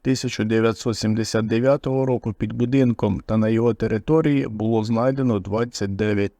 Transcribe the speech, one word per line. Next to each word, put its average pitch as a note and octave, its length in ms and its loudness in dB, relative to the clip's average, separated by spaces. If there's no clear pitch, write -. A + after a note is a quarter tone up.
тисяча B2+ 420 -2
дев'ятсот A2+ 540 2
сімдесят A2 480 0
дев'ятого C3 600 0
року A#2+ 280 -2
під G#2+ 200 -4
будинком A#2+ 720 2
та A2 120 -2
на A2 120 2
його A2+ 240 2
території C#3 760 0
було A2 360 -2
знайдено A#2+ 560 0
двадцять G2+ 560 -4
дев'ять G2+ 440 0